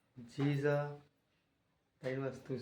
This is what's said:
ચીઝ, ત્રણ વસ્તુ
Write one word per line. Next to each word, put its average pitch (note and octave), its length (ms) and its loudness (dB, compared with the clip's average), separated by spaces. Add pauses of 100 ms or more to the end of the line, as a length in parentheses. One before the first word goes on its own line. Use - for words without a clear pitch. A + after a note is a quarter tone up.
(180)
ચીઝ, C#3 500 2 (1300)
ત્રણ C3 300 -2
વસ્તુ - 320 -6